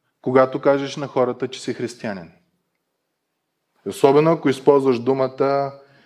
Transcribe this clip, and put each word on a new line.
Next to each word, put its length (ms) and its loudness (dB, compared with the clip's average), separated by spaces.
когато 380 2
кажеш 360 0
на 100 -8
хората, 420 -2
че 120 -16
си 140 -8
християнин. 560 -10
Особено 460 4
ако 160 -2
използваш 500 2
думата 720 -2